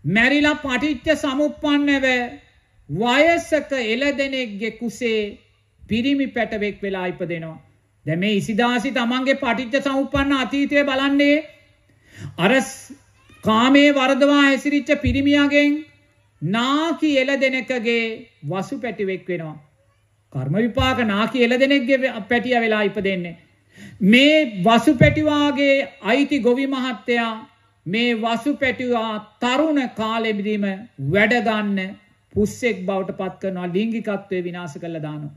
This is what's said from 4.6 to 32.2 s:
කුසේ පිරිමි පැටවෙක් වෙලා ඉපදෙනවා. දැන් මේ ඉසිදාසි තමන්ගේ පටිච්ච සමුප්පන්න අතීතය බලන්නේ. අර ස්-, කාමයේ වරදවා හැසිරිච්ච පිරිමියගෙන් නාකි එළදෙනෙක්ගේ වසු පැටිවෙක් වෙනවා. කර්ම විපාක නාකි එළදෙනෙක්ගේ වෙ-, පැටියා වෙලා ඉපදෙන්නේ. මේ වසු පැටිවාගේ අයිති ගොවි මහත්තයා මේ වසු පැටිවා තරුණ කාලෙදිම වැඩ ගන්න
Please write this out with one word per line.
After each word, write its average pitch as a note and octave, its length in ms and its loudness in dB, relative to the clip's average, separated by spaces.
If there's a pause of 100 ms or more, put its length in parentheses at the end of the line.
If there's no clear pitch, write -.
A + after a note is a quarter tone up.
කුසේ A3 680 -6 (440)
පිරිමි C4+ 440 -2
පැටවෙක් G#3 560 -4
වෙලා F#3+ 240 -6
ඉපදෙනවා. E3 560 -8 (440)
දැන් E3 140 -2
මේ G#3 140 0
ඉසිදාසි A#3+ 580 0
තමන්ගේ B3+ 420 0
පටිච්ච C4 500 -2
සමුප්පන්න C#4 480 -2
අතීතය C#4 520 0
බලන්නේ. C#4 520 2 (1000)
අර G3+ 260 2
ස්-, - 320 -12 (520)
කාමයේ C4+ 500 6
වරදවා C#4 480 4
හැසිරිච්ච C#4 480 0 (100)
පිරිමියගෙන් C#4+ 760 2 (640)
නාකි C#4 760 -2
එළදෙනෙක්ගේ B3+ 840 -2 (420)
වසු F#3 340 -6
පැටිවෙක් G3 500 -6
වෙනවා. D#3+ 280 -8 (760)
කර්ම C#3 240 -4
විපාක B3 500 0
නාකි A3 380 0
එළදෙනෙක්ගේ C4 560 2
වෙ-, B3+ 200 -2
පැටියා A#3+ 400 0
වෙලා G#3+ 220 0
ඉපදෙන්නේ. F#3+ 520 -2 (680)
මේ C4 360 8 (260)
වසු A#3 320 4
පැටිවාගේ D4 840 4 (260)
අයිති C#4 360 2
ගොවි B3 280 2
මහත්තයා B3 680 -4 (540)
මේ A3+ 280 0
වසු A#3 420 -2
පැටිවා A#3+ 840 -4
තරුණ C#4+ 400 0 (160)
කාලෙදිම G#3+ 680 -2 (400)
වැඩ G#3 340 2
ගන්න G#3 400 -2 (520)